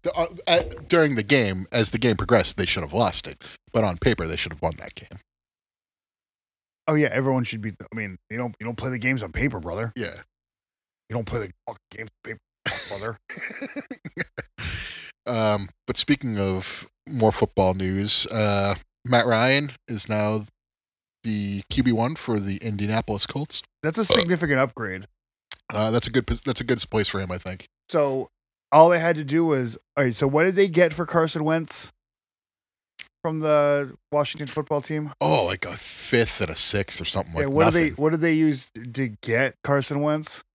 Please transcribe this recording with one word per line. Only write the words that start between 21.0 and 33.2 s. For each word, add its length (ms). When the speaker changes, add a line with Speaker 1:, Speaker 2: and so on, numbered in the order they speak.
Speaker 1:
the 480
Q 120
B 100
one 220
for 240
the 200
Indianapolis 680
Colts. 380
Speaker 2:
That's 140
a 80
significant 560
upgrade. 460
Speaker 1:
Uh, 180
that's 160
a 40
good 160
pos-, 160
that's 180
a 40
good 140
place 180
for 120
him, 120
I 60
think. 300
Speaker 2:
So, 400
all 160
they 100
had 180
to 80
do 200
was, 320
all 80
right, 100
so 120
what 180
did 120
they 120
get 240
for 140
Carson 380
Wentz 480